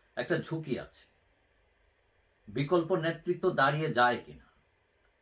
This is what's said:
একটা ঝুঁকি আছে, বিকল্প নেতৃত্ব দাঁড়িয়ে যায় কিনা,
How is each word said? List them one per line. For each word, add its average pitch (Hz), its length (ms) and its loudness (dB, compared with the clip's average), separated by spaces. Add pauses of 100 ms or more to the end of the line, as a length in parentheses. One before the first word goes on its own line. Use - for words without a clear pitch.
(160)
একটা 151 220 -2
ঝুঁকি - 420 -4
আছে, - 260 -16 (1400)
বিকল্প 156 480 2
নেতৃত্ব 165 540 0
দাঁড়িয়ে 147 440 2
যায় 120 320 2
কিনা, - 200 -20 (760)